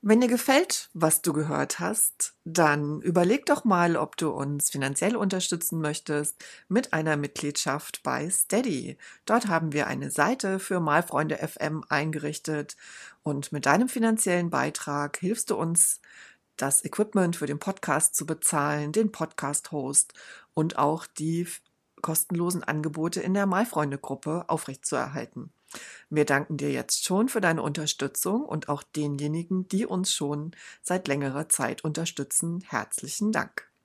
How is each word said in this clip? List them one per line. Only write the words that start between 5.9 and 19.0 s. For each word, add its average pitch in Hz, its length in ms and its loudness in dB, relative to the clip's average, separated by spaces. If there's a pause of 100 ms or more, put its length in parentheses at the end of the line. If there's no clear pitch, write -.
mit 226 240 0
einer 156 240 2
Mitgliedschaft 143 840 -4
bei 139 280 -2
Steady. 196 680 -2 (280)
Dort 226 240 2
haben 165 240 0
wir 143 140 0
eine 139 220 -4
Seite 190 500 0
für 185 200 -2
Malfreunde 156 600 2
F - 200 -6
M 156 300 -4
eingerichtet 151 880 -4 (460)
und 143 280 -4
mit 147 140 -4
deinem 196 240 6
finanziellen 220 600 2
Beitrag 147 680 -2
hilfst 202 320 -2
du - 80 0
uns, 165 420 2 (560)
das - 300 0
Equipment 190 500 2
für 151 100 -4
den 143 140 -4
Podcast - 560 0
zu 143 100 -2
bezahlen, 147 680 0
den 214 180 2